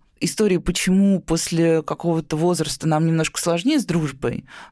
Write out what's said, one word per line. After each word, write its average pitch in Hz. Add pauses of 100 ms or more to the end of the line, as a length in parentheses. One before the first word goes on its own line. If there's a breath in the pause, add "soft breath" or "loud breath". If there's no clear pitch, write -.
(200)
истории, 190
почему 185
после 165
какого-то 160
возраста 160
нам 160
немножко 160
сложнее 185
с 202
дружбой. 143 (280 loud breath)